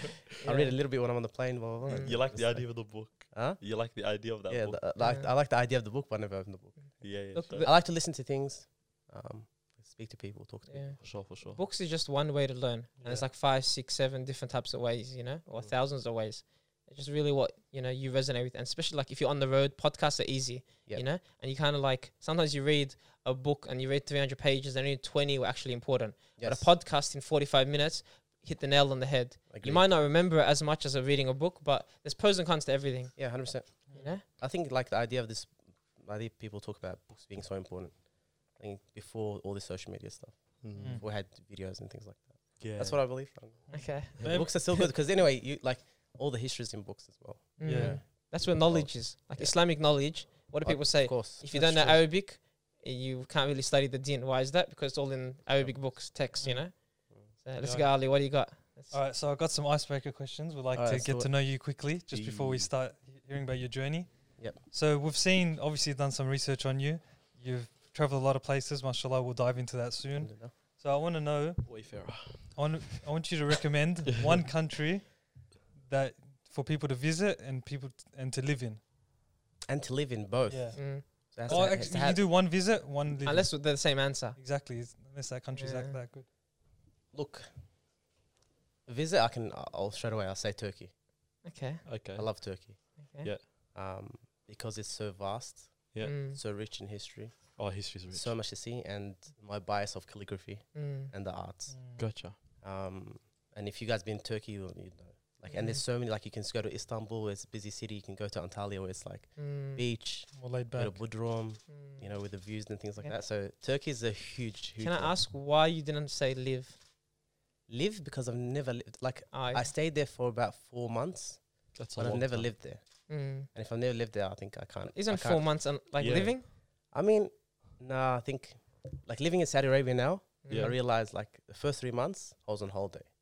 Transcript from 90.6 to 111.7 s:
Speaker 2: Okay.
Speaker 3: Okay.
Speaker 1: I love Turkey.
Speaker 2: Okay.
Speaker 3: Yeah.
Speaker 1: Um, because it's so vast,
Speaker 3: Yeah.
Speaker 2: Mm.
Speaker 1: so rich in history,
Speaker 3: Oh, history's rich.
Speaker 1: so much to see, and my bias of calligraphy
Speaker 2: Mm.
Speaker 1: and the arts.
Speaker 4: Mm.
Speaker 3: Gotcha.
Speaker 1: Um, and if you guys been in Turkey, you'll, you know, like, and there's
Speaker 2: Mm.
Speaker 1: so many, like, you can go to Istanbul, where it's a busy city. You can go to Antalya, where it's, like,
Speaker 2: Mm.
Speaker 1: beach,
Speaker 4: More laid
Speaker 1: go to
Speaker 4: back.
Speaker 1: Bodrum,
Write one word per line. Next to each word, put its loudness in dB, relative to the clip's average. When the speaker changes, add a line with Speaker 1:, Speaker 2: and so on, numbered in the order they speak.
Speaker 2:
Okay. -10
Speaker 3:
Okay. -10
Speaker 1:
I -8
love -4
Turkey. -12
Speaker 2:
Okay. -8
Speaker 3:
Yeah. -4
Speaker 1:
Um, -14
because -10
it's -12
so -8
vast, -10
Speaker 3:
Yeah. -6
Speaker 2:
Mm. -8
Speaker 1:
so -6
rich -10
in -12
history, -14
Speaker 3:
Oh, -2
history's -8
rich. -14
Speaker 1:
so -4
much -4
to -12
see, -8
and -8
my -8
bias -2
of -12
calligraphy -12
Speaker 2:
Mm. -8
Speaker 1:
and -8
the -6
arts. -12
Speaker 4:
Mm. -18
Speaker 3:
Gotcha. -6
Speaker 1:
Um, -8
and -8
if -10
you -6
guys 0
been -6
in -10
Turkey, -8
you'll, -10
you -16
know, -20
like, -14
and -2
there's -2
Speaker 2:
Mm. -6
Speaker 1:
so -2
many, -4
like, -4
you -12
can -8
go -2
to -4
Istanbul, -6
where -2
it's -10
a -20
busy -10
city. -10
You -12
can -14
go -6
to -6
Antalya, -8
where -6
it's, -12
like, -14
Speaker 2:
Mm. -8
Speaker 1:
beach, -2
Speaker 4:
More -10
laid -4
Speaker 1:
go -2
to -2
Speaker 4:
back. -14
Speaker 1:
Bodrum, -4